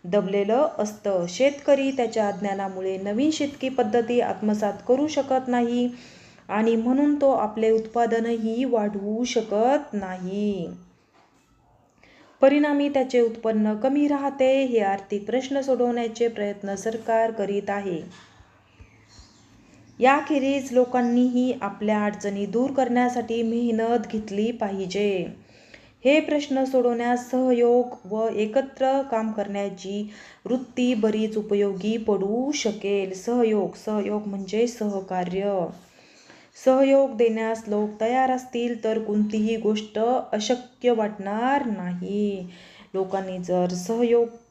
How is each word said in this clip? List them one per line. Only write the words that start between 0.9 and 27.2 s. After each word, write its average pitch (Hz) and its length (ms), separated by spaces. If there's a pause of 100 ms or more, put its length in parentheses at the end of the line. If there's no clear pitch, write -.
शेतकरी 277 600
त्याच्या 226 380
अज्ञानामुळे 190 680
नवीन 208 340
शेतकी 285 380
पद्धती 240 520
आत्मसात 208 520 (160)
करू 269 180
शकत 262 420
नाही 240 420 (580)
आणि 220 280
म्हणून 277 440
तो 269 100
आपले 220 400
उत्पादनही 226 920
वाढवू 214 600
शकत 240 680
नाही. 190 760 (1700)
परिणामी 285 480
त्याचे 262 320
उत्पन्न 220 560
कमी 285 320
राहते. 269 560
हे 240 160
आर्थिक 202 460
प्रश्न 262 340
सोडवण्याचे 240 680
प्रयत्न 202 460
सरकार 226 560
करीत 202 400
आहे. 196 320 (2000)
याखेरीज 269 720
लोकांनीही 247 880
आपल्या 208 420
अडचणी 202 420
दूर 240 240
करण्यासाठी 240 720
मेहनत 226 680
घेतली 214 400
पाहिजे. 196 920 (640)
हे 294 160
प्रश्न 294 440
सोडवण्यास 247 680